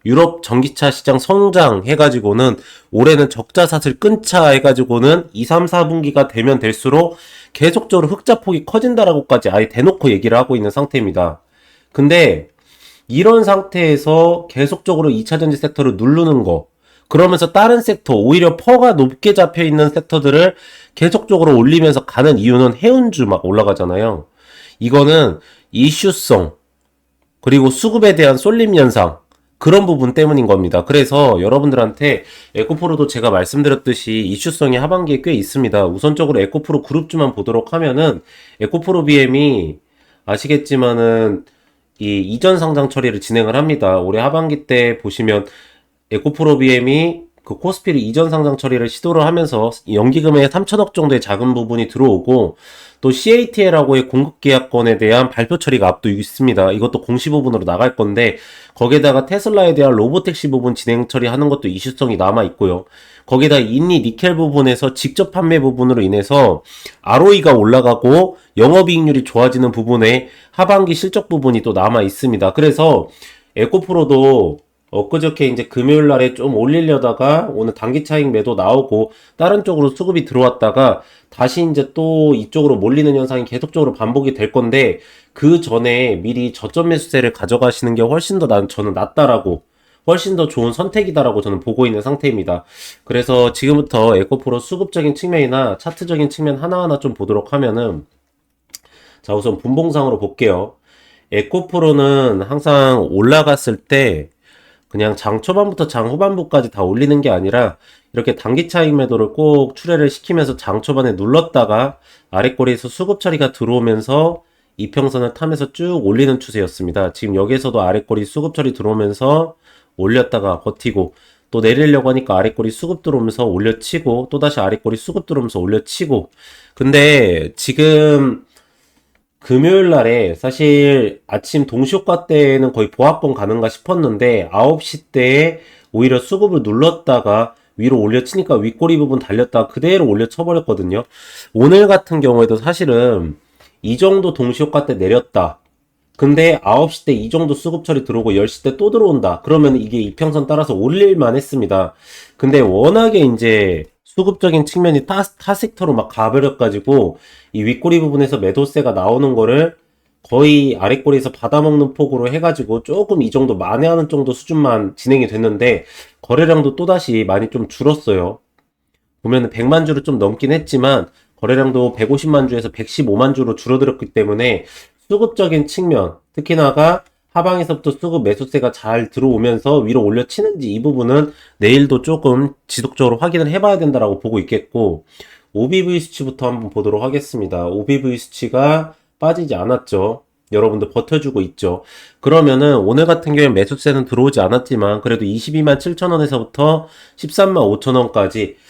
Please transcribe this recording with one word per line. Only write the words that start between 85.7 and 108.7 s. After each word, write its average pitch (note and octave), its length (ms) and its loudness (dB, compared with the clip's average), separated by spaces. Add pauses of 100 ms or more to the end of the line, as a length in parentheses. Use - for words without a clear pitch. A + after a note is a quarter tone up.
미리 A#2 380 -6
저점 E3 340 -6
매수세를 C#3 460 -2
가져가시는 A#2+ 640 -2
게 A#2 60 0
훨씬 E3 380 -2
더 D3+ 80 0
난, G2+ 220 0
저는 G#2 240 -6
낫다라고, G2 680 -2 (440)
훨씬 F3+ 300 -2
더 D#3 100 0
좋은 A#2 240 -4
선택이다라고 D3+ 720 -2
저는 G2 180 -6
보고 B2 260 -2
있는 G#2+ 160 -2
상태입니다. A2 600 -4 (400)
그래서 B2 480 0
지금부터 B2+ 640 2
에코프로 B2 440 -2
수급적인 F3 560 -4
측면이나 C3+ 600 -2
차트적인 D#3+ 520 -6
측면 D3 300 -6
하나하나 F3 400 -4
좀 B2+ 140 -6
보도록 G2+ 380 -4
하면은 A2+ 540 -4 (1160)
자, G#2 140 -6
우선 G#2 220 -2
분봉상으로 C#3 600 -2
볼게요. G2+ 580 -2 (580)
에코프로는 C#3 1120 0
항상 C3+ 680 2
올라갔을 C#3 640 2
때 G#2 540 -2 (600)
그냥 G#2 280 -4
장 G#2+ 240 -4
초반부터 F#3+ 460 -2
장 A#2 200 -4
후반부까지 D#3+ 640 -2
다 G2+ 100 -8
올리는 C3 380 0
게 C#3 100 0
아니라 G2 460 -2 (380)
이렇게 A#2 220 -4
단기 C#3+ 340 -4
차익 D#3+ 260 0